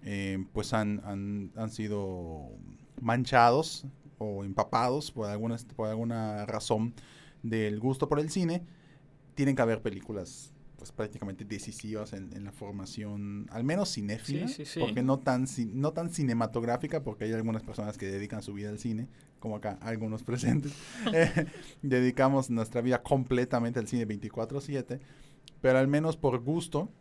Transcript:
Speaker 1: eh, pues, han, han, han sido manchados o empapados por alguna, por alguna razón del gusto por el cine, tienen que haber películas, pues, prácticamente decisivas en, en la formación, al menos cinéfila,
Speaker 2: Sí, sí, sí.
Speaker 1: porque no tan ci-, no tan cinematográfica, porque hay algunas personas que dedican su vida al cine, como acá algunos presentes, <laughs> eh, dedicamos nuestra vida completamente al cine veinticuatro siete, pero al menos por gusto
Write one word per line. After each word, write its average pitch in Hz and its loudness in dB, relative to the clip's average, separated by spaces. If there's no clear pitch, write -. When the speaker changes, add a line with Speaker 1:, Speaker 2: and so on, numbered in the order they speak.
Speaker 1:
eh, 98 -2
pues, 104 -2
han, 104 0
han, 101 -6
han 110 -4
sido 92 -6
manchados 123 6
o 101 -4
empapados 120 2
por 107 -4
alguna, 113 -2
por 110 -2
alguna 110 -2
razón 110 0
del 110 0
gusto 131 0
por 147 2
el 156 0
cine, 175 0
tienen 139 4
que 131 6
haber 113 2
películas, 98 -8
pues, - -16
prácticamente 104 -6
decisivas 107 -8
en, 95 -10
en 101 -10
la 98 -10
formación, 101 -8
al 117 -4
menos 175 0
cinéfila, 135 -4
Speaker 2:
Sí, 262 -4
sí, 156 -10
sí. - -6
Speaker 1:
porque 123 0
no 131 4
tan 131 0
ci-, 120 -4
no 139 0
tan 170 -4
cinematográfica, 120 0
porque 110 -6
hay 110 0
algunas 110 0
personas 107 -6
que 101 -6
dedican 101 -4
su 101 -8
vida 104 -6
al 107 -8
cine, 113 -4
como 110 -6
acá 104 -6
algunos 110 -4
presentes, 120 2
<laughs> 156 0
eh, 165 6
dedicamos 131 4
nuestra 117 0
vida 123 4
completamente 127 2
al 110 -2
cine 120 0
veinticuatro 107 -4
siete, 135 -4
pero 131 8
al 135 6
menos 156 4
por 127 4
gusto 156 0